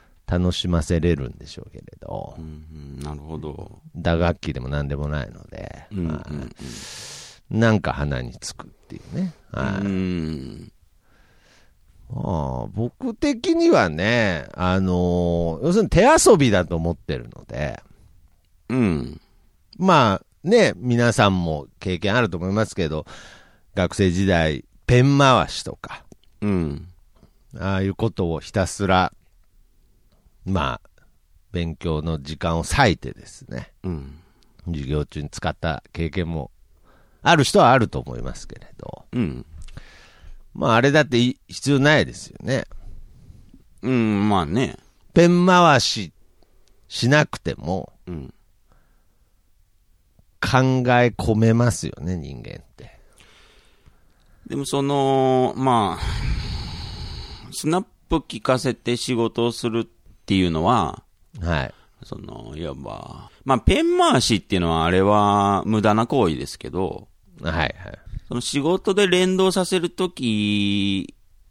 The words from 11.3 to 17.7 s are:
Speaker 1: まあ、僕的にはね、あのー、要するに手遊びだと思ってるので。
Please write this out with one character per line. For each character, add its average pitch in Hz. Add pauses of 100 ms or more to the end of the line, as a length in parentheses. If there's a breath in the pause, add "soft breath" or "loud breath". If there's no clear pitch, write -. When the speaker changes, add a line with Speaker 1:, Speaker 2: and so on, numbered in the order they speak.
Speaker 1:
ま 67
あ、 -
僕 123
的 285
に 330
は 123
ね、 92
あ 92
の 87
ー、 123
要 170
す 196
る 220
に -
手 170
遊 269
び 135
だ 92
と 85
思 82
っ -
て -
る 58
の -
で。 - (880)